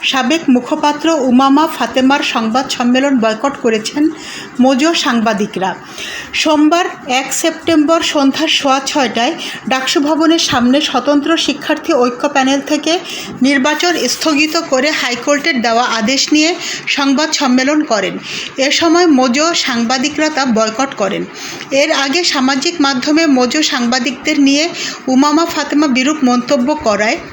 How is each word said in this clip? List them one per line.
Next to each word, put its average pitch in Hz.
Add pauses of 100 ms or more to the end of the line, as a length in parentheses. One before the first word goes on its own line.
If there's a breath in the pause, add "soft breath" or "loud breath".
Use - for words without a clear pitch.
সাবেক 269
মুখপাত্র 294 (160)
উমামা 269
ফাতেমার 262
সংবাদ 233
সম্মেলন 254
বয়কট 220
করেছেন 226 (560 loud breath)
মোজো 262
সাংবাদিকরা। 214 (640 loud breath)
সোমবার 311 (340)
এক 269
সেপ্টেম্বর 330
সন্ধ্যা 277
সোয়া 277
ছয়টায় 254 (360 loud breath)
ডাকসু 262
ভবনের 320
সামনে 254
স্বতন্ত্র 294
শিক্ষার্থী 302 (120)
ঐক্য 247
প্যানেল 269
থেকে 302 (480 loud breath)
নির্বাচন 294 (140)
স্থগিত 311 (140)
করে 269
হাইকোর্টের 285
দেওয়া 233 (140)
আদেশ 262 (100)
নিয়ে 311 (440 loud breath)
সংবাদ 277
সম্মেলন 269
করেন। 196 (440 loud breath)
এ 269
সময় 339 (120)
মোজো 262 (200)
সাংবাদিকরা 262
তা 302
বয়কট 220 (100)
করেন। 190 (580 loud breath)
এর 302 (160)
আগে 285 (120)
সামাজিক 277 (100)
মাধ্যমে 285 (140)
মোজো 247
সাংবাদিকদের 262
নিয়ে 277 (440 loud breath)
উমামা 294
ফাতেমা 294
বিরূপ 262
মন্তব্য 247 (200)
করায় 214 (140)